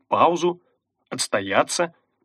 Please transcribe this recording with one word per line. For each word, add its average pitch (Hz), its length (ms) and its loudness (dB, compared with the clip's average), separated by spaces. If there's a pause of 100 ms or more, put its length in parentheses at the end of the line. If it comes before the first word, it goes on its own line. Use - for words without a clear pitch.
паузу, 170 540 2 (480)
отстояться — 127 880 -2 (300)